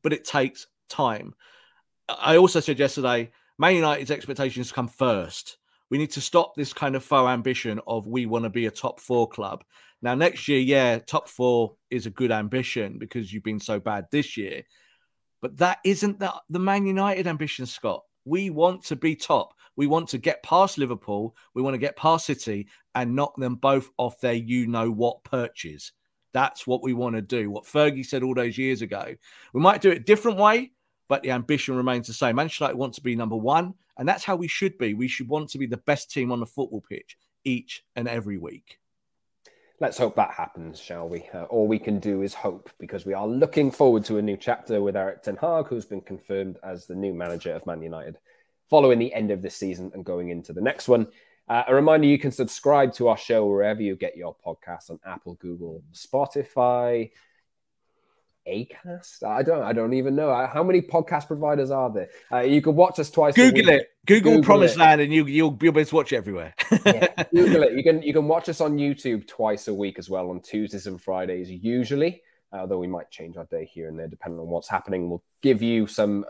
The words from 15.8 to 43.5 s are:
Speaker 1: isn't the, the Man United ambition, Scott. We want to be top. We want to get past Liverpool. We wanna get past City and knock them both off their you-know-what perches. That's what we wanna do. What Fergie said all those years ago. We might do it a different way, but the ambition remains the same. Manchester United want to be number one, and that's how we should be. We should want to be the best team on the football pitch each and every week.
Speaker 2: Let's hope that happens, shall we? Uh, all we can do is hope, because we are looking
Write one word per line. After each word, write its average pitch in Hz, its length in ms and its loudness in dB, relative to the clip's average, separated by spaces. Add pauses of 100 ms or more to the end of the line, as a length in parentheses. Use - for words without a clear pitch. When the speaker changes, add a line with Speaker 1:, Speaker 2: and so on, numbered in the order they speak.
Speaker 1:
isn't 196 340 0
the, 185 140 -6 (160)
the 170 100 -4
Man 196 260 0
United 196 420 -2
ambition, 151 380 -6
Scott. - 380 -8 (220)
We 185 240 -2
want 175 360 0
to 156 120 -6
be 160 180 -2
top. - 380 -2 (240)
We 143 100 0
want 160 220 0
to 135 80 -6
get 117 260 -2
past 185 340 2
Liverpool. 117 580 -6 (180)
We 123 80 -4
wanna 135 160 -2
get 139 180 -4
past 160 300 2
City 107 420 -6 (260)
and 123 220 -2
knock 143 220 -2
them 127 180 -4
both 135 420 0
off 120 220 -4
their 123 140 0
you-know-what 117 920 -2
perches. 101 680 -8 (400)
That's - 340 -2
what 123 160 0
we 127 100 -2
wanna 117 280 -4
do. 107 280 -4
What 104 140 -10
Fergie 147 420 0
said 135 160 -4
all 131 140 -2
those 120 220 -2
years 131 240 -2
ago. 101 340 -10 (380)
We 127 80 0
might 190 200 4
do 196 100 6
it 160 60 2
a 131 40 -10
different 208 380 2
way, 220 340 4 (340)
but - 140 0
the 131 100 -2
ambition 127 440 -2
remains 127 320 -2
the 117 60 -12
same. 117 220 0
Manchester 156 300 -2
United 135 120 -4
want 127 180 -6
to - 60 -18
be 123 140 -2
number 113 200 -4
one, 147 400 0 (220)
and 135 120 -4
that's - 140 -2
how 196 120 -2
we 175 120 -6
should 185 300 -4
be. 110 180 -2
We 123 120 -4
should 127 200 -8
want 151 220 -4
to - 80 -12
be 135 100 -6
the 117 100 -6
best - 340 -4
team 123 200 -4
on 120 80 -4
the 113 80 -6
football 123 340 -8
pitch - 360 -18 (260)
each - 420 -8 (100)
and 120 120 -6
every 104 300 -6
week. - 420 -16 (1000)
Speaker 2:
Let's 139 180 -4
hope 117 180 0
that 101 160 0
happens, 82 480 -12
shall 85 300 -14
we? 85 240 -12
Uh, 87 100 -12
all 110 240 0
we 107 120 0
can 104 200 -2
do 98 220 -2
is 98 120 -4
hope, - 460 -8
because 95 260 -12
we 98 80 -4
are 101 140 -4
looking 139 440 2